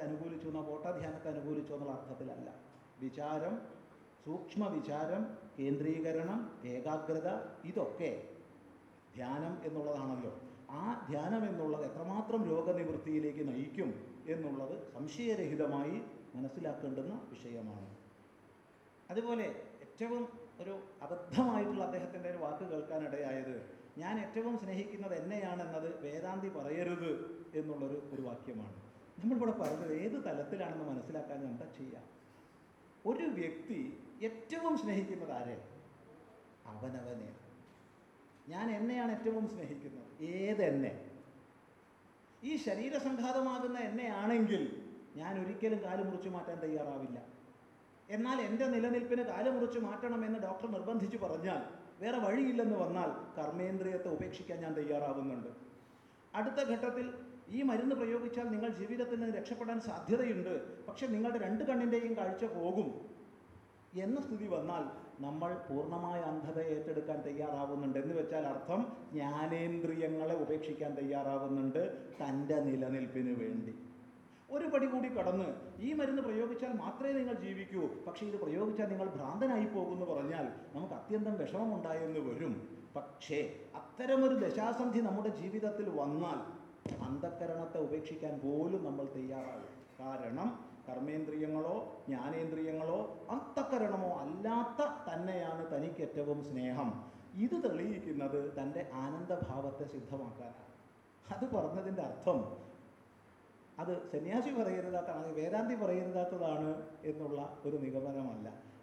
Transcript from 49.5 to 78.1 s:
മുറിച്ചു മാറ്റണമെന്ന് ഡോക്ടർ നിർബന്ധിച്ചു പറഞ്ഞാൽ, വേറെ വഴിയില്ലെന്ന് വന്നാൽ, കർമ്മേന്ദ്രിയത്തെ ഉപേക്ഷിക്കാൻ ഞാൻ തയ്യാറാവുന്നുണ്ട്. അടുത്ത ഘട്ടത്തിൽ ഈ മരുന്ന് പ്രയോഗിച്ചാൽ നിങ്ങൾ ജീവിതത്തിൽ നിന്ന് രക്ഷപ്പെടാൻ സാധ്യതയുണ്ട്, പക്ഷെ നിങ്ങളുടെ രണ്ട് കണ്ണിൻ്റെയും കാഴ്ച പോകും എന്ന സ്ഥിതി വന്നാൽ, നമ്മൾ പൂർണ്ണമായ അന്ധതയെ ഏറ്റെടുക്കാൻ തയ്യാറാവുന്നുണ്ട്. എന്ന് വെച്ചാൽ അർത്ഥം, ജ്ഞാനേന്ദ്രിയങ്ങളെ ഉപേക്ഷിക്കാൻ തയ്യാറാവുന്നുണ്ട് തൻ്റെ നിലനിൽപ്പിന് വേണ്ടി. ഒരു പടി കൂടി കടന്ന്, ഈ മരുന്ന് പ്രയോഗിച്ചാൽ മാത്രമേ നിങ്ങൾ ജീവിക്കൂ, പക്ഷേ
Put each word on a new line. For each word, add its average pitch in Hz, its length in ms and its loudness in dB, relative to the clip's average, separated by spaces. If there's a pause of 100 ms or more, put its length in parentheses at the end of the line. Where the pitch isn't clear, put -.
മുറിച്ചു 233 320 2
മാറ്റണമെന്ന് 226 580 0
ഡോക്ടർ 190 300 -2
നിർബന്ധിച്ചു 196 500 0
പറഞ്ഞാൽ, 160 340 0 (420)
വേറെ 240 240 0
വഴിയില്ലെന്ന് 233 580 6
വന്നാൽ, 185 260 2 (280)
കർമ്മേന്ദ്രിയത്തെ 180 800 0
ഉപേക്ഷിക്കാൻ 180 500 -4
ഞാൻ 160 140 0
തയ്യാറാവുന്നുണ്ട്. 139 720 0 (880)
അടുത്ത 214 200 2 (120)
ഘട്ടത്തിൽ 247 360 2 (500)
ഈ 277 120 4
മരുന്ന് 247 300 6
പ്രയോഗിച്ചാൽ 233 540 2
നിങ്ങൾ 220 160 2 (100)
ജീവിതത്തിൽ 240 420 0
നിന്ന് 220 180 2
രക്ഷപ്പെടാൻ 226 480 -2
സാധ്യതയുണ്ട്, 185 640 2 (340)
പക്ഷെ - 260 -4
നിങ്ങളുടെ 226 320 2
രണ്ട് 214 240 2
കണ്ണിൻ്റെയും 233 500 4
കാഴ്ച 190 260 0 (120)
പോകും 175 320 4 (1120)
എന്ന 240 220 4
സ്ഥിതി 214 300 -2
വന്നാൽ, 160 280 0 (420)
നമ്മൾ 160 260 0 (160)
പൂർണ്ണമായ 170 520 0 (120)
അന്ധതയെ 160 440 0
ഏറ്റെടുക്കാൻ 151 500 0
തയ്യാറാവുന്നുണ്ട്. 143 800 0
എന്ന് 160 160 2
വെച്ചാൽ 156 320 2
അർത്ഥം, 180 300 2 (340)
ജ്ഞാനേന്ദ്രിയങ്ങളെ 160 1300 2
ഉപേക്ഷിക്കാൻ 151 560 0
തയ്യാറാവുന്നുണ്ട് 139 840 4 (400)
തൻ്റെ 143 360 2 (120)
നിലനിൽപ്പിന് 131 720 2
വേണ്ടി. 110 320 -2 (800)
ഒരു 302 160 2
പടി 269 220 6
കൂടി 247 240 2
കടന്ന്, 185 320 4 (380)
ഈ - 20 2 (100)
മരുന്ന് 269 280 4
പ്രയോഗിച്ചാൽ 233 440 0 (120)
മാത്രമേ 277 360 0
നിങ്ങൾ 247 160 0 (100)
ജീവിക്കൂ, 190 380 -2 (220)
പക്ഷേ 180 240 -6